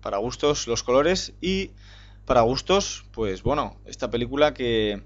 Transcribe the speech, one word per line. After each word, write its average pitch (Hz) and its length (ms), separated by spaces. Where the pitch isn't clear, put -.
para 101 180
gustos 123 500
los 113 160
colores 147 560
y 190 320
para 123 160
gustos, 185 720
pues 95 300
bueno, 123 340
esta - 240
película 131 440
que 107 520